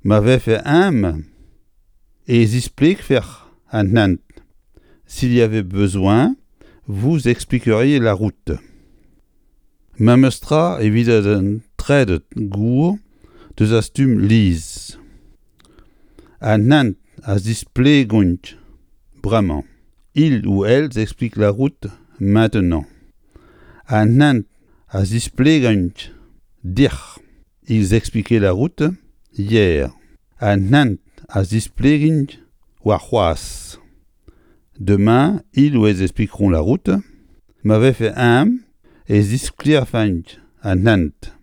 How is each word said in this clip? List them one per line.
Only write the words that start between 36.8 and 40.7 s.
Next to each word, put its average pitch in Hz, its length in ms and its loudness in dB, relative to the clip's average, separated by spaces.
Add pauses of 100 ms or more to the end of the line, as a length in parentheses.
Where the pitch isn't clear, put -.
Ma 107 160 2
vefe 117 360 0
em 131 460 2 (480)
e 104 120 4
disclearfent 110 1160 -4 (240)
an 95 240 -2